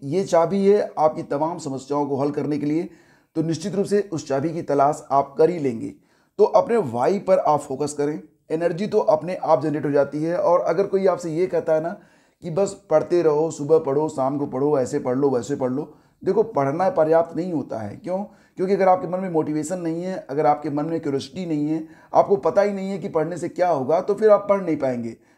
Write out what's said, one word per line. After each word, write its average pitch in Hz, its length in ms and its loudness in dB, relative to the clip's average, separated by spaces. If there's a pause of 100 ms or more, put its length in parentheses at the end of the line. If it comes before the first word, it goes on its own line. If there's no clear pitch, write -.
ये 170 200 0
चाबी 170 340 2
है 202 220 4 (180)
आपकी 156 260 0
तमाम 156 340 -4
समस्याओं 139 480 -4
को 135 100 -2
हल 143 140 0
करने 143 260 -2
के 147 80 -4
लिए, 160 240 -2 (460)
तो 160 80 0
निश्चित 165 320 -4
रूप 190 100 0
से 202 180 0
उस - 240 -8
चाबी 139 220 -2
की 165 140 -6
तलाश 143 480 0
आप 139 260 0
कर 160 120 6
ही 175 100 -4
लेंगे। 117 280 -4 (520)
तो 202 40 6 (100)
अपने 185 240 4 (140)
वाई 147 300 0
पर 190 180 2
आप 147 200 2
फोकस 143 340 -6
करें, 147 260 -4 (300)
एनर्जी 170 380 -2
तो 208 120 0
अपने 160 360 2
आप 147 280 2
जनरेट 151 220 -2
हो 147 60 -2
जाती 143 320 2
है। 170 140 -2
और 175 260 4
अगर 196 240 0
कोई 196 200 2
आपसे 175 240 0
ये 175 160 0
कहता 160 260 0
है 156 100 2
ना 170 60 -6 (540)
कि 170 80 -8
बस 190 260 -2 (120)
पढ़ते 160 320 4
रहो, 156 300 2
सुबह 147 300 2
पढ़ो, 147 280 0
शाम 139 280 -2
को 139 100 -2
पढ़ो, 143 320 0
ऐसे 131 200 -2
पढ़ 127 180 0
लो, 143 120 4
वैसे 127 260 0
पढ़ 127 160 0
लो, 143 220 -6 (300)
देखो 196 220 2
पढ़ना 165 460 0
पर्याप्त 165 440 2
नहीं 175 180 -4
होता 120 260 -6
है। 107 180 -10
क्यों? 185 260 -6 (340)
क्योंकि 185 160 0
अगर 190 140 4
आपके 185 200 4
मन 180 120 -4
में 190 120 -4
मोटिवेशन 156 480 -2
नहीं 170 240 -4
है, 185 160 -6
अगर 147 260 -2
आपके 147 260 0
मन 147 140 -4
में 165 140 -4
क्यूरियोसिटी 151 460 -6
नहीं 151 220 -2
है, 160 160 -2 (300)
आपको 175 240 4
पता 196 240 0
ही 202 120 0
नहीं 190 160 -6
है 196 100 -6
कि 190 100 -8
पढ़ने 165 280 -2
से 160 120 -6
क्या 180 200 0
होगा, 151 320 0
तो 202 120 -2
फिर 214 160 4
आप 202 200 6
पढ़ 196 120 0
नहीं 165 160 -2
पाएंगे। 120 400 -4 (200)